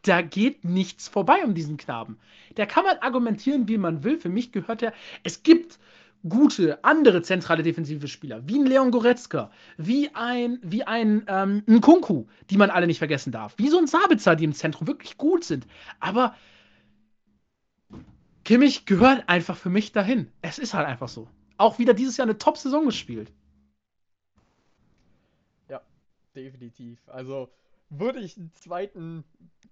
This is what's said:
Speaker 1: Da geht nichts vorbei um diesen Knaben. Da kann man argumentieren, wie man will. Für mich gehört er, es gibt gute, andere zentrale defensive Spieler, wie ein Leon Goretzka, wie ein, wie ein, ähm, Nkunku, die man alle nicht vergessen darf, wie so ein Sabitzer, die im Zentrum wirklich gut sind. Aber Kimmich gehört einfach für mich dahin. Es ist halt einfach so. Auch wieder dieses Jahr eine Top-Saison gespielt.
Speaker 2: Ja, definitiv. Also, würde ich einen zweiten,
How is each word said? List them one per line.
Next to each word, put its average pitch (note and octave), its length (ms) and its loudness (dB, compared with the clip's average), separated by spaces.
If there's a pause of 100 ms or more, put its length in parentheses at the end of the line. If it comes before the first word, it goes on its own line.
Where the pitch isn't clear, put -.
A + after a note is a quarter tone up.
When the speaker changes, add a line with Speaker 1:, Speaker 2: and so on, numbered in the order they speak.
Speaker 1:
Da F3+ 200 2
geht F#3+ 440 -2
nichts F#3 420 -4
vorbei C4+ 380 2
um G#3 80 -2
diesen D3+ 240 -6
Knaben. A2+ 420 -12 (360)
Da G#3 100 -2
kann E4 180 0
man F#4+ 140 0
argumentieren, A#3+ 720 -2
wie A3 80 -2
man E3 260 -4
will. D4+ 160 -2
Für - 80 -10
mich A3 240 -6
gehört A3 300 -8
er, A3+ 120 -4 (300)
es - 200 -10
gibt E4+ 360 0 (480)
gute, G#3+ 560 2
andere B3+ 380 6
zentrale E3+ 420 -2
defensive D3+ 460 -6
Spieler, B2 380 -14
wie B3 120 -2
ein C#4 60 4
Leon C4 260 4
Goretzka, A#3 580 0 (280)
wie C4+ 360 -2
ein, A#3+ 480 -6
wie G3+ 220 -6
ein, A3 440 0
ähm, G3 400 -2
Nkunku, A3 580 6 (240)
die G3 80 0
man G3+ 120 6
alle F3 180 2
nicht D#3+ 120 -2
vergessen D3 320 -4
darf, A2 260 -10
wie A#3+ 120 0
so E4+ 80 4
ein E4 100 4
Sabitzer, D#4 480 4
die D#3 80 -2
im D3+ 100 0
Zentrum D#3+ 340 -6
wirklich - 300 -10
gut E4+ 280 0
sind. - 200 -6 (360)
Aber A3 340 -2 (2000)
Kimmich C4+ 420 4
gehört A#3 420 4
einfach F3 280 0
für - 140 -8
mich G#3 240 -2
dahin. G3+ 360 -2 (120)
Es E3 180 -12
ist B3+ 140 -8
halt D#3+ 120 -2
einfach B2+ 220 -8
so. A#2 220 -16 (260)
Auch A3 240 2
wieder A#3+ 140 4
dieses A#3+ 240 -2
Jahr B3 100 0
eine G#3+ 100 -2
Top-Saison D4+ 480 -2
gespielt. A#2 460 -6 (2500)
Speaker 2:
Ja, C3+ 120 -16 (540)
definitiv. B2 720 -20
Also, C3 420 -14 (400)
würde A3+ 300 -6
ich F#3+ 180 -14
einen E3 160 -18
zweiten, E3+ 720 -12 (480)